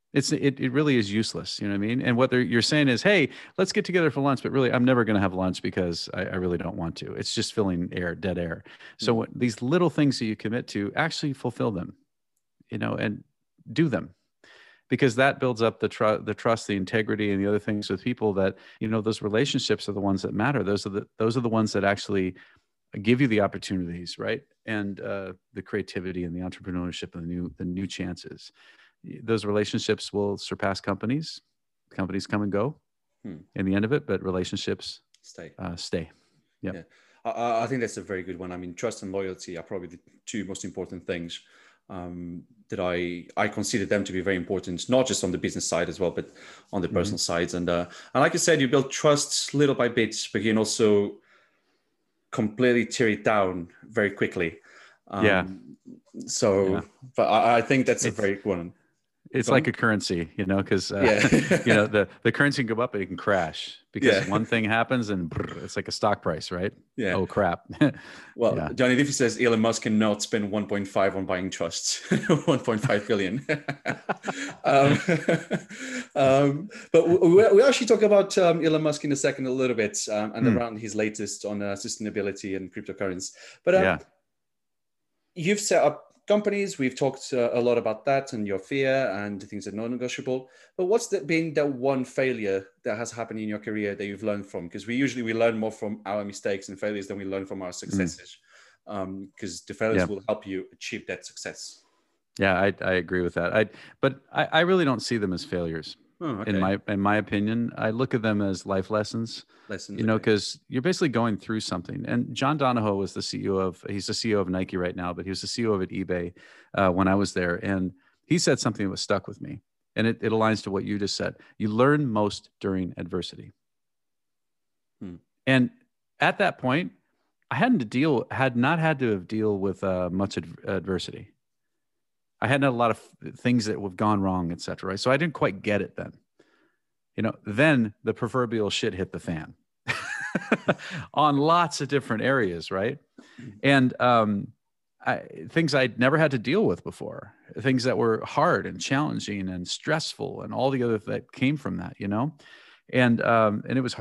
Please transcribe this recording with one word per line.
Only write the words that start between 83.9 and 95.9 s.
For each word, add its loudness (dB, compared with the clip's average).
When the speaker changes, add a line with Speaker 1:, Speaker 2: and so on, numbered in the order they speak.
Speaker 2:
you've 0
set 4
up 0
companies. 0
We've 0
talked, -2
uh, 2
a 2
lot 4
about -2
that 0
and -4
your -2
fear 0
and -4
the -16
things -10
that -8
are -8
non-negotiable. -4
But -2
what's 0
the, -2
been 0
that 2
one 0
failure -2
that -2
has -6
happened -8
in -4
your -4
career -4
that -6
you've -8
learned -2
from? -8
'Cause -12
we -2
usually, 0
we -2
learn 2
more -2
from -6